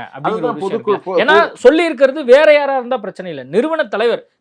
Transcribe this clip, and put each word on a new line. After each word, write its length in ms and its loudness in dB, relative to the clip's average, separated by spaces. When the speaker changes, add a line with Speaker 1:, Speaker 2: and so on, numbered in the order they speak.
Speaker 1:
அப்படிங்கிற 280 -8
ஒரு 140 -4
Speaker 2:
அதுதான் 60 -4
Speaker 1:
விஷயம் 300 -6
Speaker 2:
பொதுக்குழு 60 -4
Speaker 1:
இருக்குல்ல? 300 -2
Speaker 2:
பொ-, 0 -
Speaker 1:
ஏன்னா 300 2
Speaker 2:
பொ- 40 -16
Speaker 1:
சொல்லி 320 4
இருக்கிறது 380 0
வேற 300 6
யாரா 240 0
இருந்தா 200 -4
பிரச்சனை 340 -12
இல்ல, 120 -12
நிறுவன 400 -2
தலைவர், 440 -4